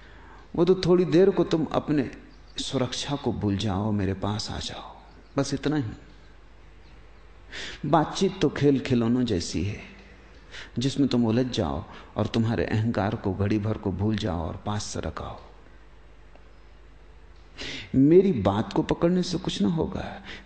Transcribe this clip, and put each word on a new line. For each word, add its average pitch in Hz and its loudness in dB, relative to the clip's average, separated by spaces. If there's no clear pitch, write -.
वो 170 2
तो 185 6
थोड़ी 180 4
देर 170 6
को 185 4
तुम 165 0
अपने - -2
सुरक्षा - -4
को 120 -2
भूल 98 -2
जाओ, 101 -2
मेरे 98 0
पास 101 -6
आ 82 -8
जाओ, - -12
बस 139 -2
इतना 139 -2
ही। 120 -2
बातचीत 160 2
तो 151 4
खेल 139 2
खिलौनों 120 0
जैसी 92 -2
है, - -8
जिसमें 131 0
तुम 120 2
उलझ 117 2
जाओ 85 -2
और 107 0
तुम्हारे 113 0
अहंकार 107 0
को 104 -2
घड़ी 101 0
भर 107 -2
को 101 -4
भूल 101 0
जाओ 95 -4
और 85 -8
पास 104 -4
से - -8
रखाओ। 73 -8
मेरी 170 8
बात 101 2
को 160 2
पकड़ने 175 2
से - -4
कुछ - -4
ना 202 4
होगा। 156 -4